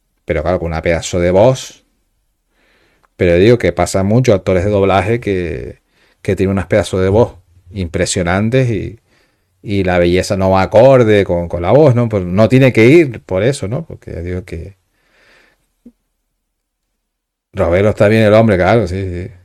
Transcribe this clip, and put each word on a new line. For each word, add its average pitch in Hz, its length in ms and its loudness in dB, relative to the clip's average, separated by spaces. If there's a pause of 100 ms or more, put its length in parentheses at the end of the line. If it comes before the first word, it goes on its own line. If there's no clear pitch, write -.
(240)
pero 80 180 -6
claro, 87 160 -2
con 82 100 -8
una 80 140 -6
pedazo 85 360 -4
de 87 120 0
voz. 117 540 0 (1300)
Pero 87 200 2
digo 113 220 4
que 87 140 -2
pasa 95 300 -2
mucho 110 320 2
actores 92 300 -2
de 104 60 -4
doblaje 98 480 0
que, 87 600 -8 (400)
que 98 160 -4
tienen 95 160 0
unas 95 140 -2
pedazos 101 340 -2
de 92 80 0
voz 107 280 0 (340)
impresionantes 98 1000 -2
y, 95 300 -8 (640)
y 98 220 -2
la 180 140 0
belleza 92 380 0
no 95 140 0
va 95 120 2
acorde 110 640 4
con, 87 240 -4
con 87 140 -8
la 87 80 -2
voz, 139 240 4
¿no? 120 140 -2
Pues 101 160 -4
no 95 260 2
tiene 127 220 4
que 113 140 4
ir 139 360 2
por 95 200 -4
eso, 127 240 -4
¿no? 147 180 -8
Porque - 280 -18
ya - 80 -12
digo 90 240 -8
que 85 320 -16 (2750)
Romero 95 360 0
está 101 200 2
bien 110 140 2
el 104 120 4
hombre, 110 220 4
claro, 95 300 2
sí, 95 160 -6
sí. 90 280 -10 (140)